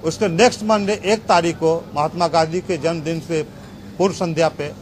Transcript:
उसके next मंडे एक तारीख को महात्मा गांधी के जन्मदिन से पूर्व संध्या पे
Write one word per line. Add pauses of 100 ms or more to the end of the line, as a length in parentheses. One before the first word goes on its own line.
उसके
next
मंडे
एक
तारीख
को
महात्मा
गांधी
के
जन्मदिन
से (540)
पूर्व
संध्या
पे (100)